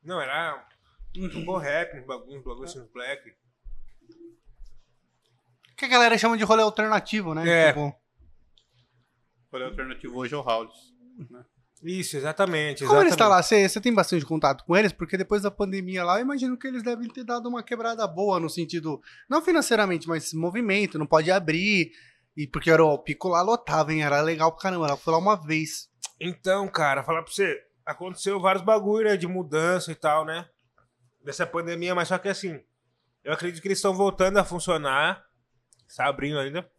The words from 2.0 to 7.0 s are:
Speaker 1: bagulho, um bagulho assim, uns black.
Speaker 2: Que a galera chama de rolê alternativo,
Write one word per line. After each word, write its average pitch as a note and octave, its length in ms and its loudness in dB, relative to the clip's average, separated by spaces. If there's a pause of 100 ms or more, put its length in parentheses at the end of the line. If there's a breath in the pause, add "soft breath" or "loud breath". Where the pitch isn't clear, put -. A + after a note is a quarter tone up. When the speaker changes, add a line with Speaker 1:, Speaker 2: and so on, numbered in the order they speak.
Speaker 1:
bagulho, C3 340 -14
um C3 40 -20
bagulho B2+ 220 -12
assim, C3+ 160 -16
uns A2+ 100 -20
black. B2 420 -12 (2500)
Speaker 2:
Que C#4 80 -6
a - 20 -4
galera A#3+ 300 6
chama A3+ 200 2
de G#3+ 60 0
rolê A3 200 6
alternativo, G#3+ 680 0